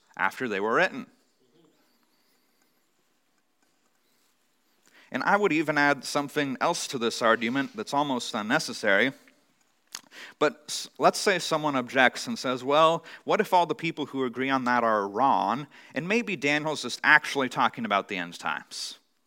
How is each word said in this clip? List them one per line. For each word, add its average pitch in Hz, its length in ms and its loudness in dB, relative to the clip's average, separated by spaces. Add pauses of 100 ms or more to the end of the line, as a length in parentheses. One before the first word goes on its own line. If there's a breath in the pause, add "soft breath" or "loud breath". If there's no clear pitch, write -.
(160)
after 95 300 -4
they 98 140 -4
were 110 140 -2
written. 143 320 -2
Mm-hmm. - 4000 -20
And - 140 -6
I 190 120 4
would 202 160 4
even 151 260 0
add 143 260 4
something 143 560 -2
else 165 280 0
to 139 100 -6
this 113 240 -2
argument 117 520 2
that's 107 200 -8
almost 139 400 -2
unnecessary. 113 800 0 (1300 loud breath)
But - 300 0
s-, - 200 -10 (100)
let's 156 200 4
say 185 220 2
someone 151 340 -2
objects 123 540 2
and 117 100 -6
says, 127 240 -4
"Well, 160 420 4 (200 loud breath)
what 180 160 0
if 202 120 -4
all 175 140 4
the 156 80 -2
people 156 320 -6
who 135 180 -4
agree 127 240 -4
on 135 160 2
that 123 200 2
are 107 240 2
wrong, 110 580 2 (260 loud breath)
and 156 140 -6
maybe 202 300 -2
Daniel's 147 460 -2
just - 200 -8
actually 139 460 4
talking 120 360 0
about 101 220 0
the 101 100 -8
end 87 220 -8
times? - 640 -10 (260)